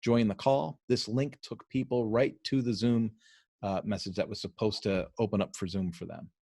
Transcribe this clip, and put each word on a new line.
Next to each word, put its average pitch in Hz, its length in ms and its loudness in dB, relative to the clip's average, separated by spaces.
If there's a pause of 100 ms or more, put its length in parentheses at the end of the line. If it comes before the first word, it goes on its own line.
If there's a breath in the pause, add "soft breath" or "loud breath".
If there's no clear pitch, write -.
Join 117 260 4
the 98 60 2
call. 139 540 2
This 123 200 0
link 131 340 -2
took - 260 -14
people 123 400 0
right 117 260 2 (100)
to 135 180 0
the 120 120 0
Zoom, 113 380 2 (500 soft breath)
uh, 98 220 -2
message 95 320 -4
that 92 120 0
was 87 120 -10
supposed - 420 -2
to 95 260 0 (100)
open 107 220 0
up - 160 -2
for - 100 -6
Zoom 92 260 -2
for 87 140 -10
them - 240 -12 (120)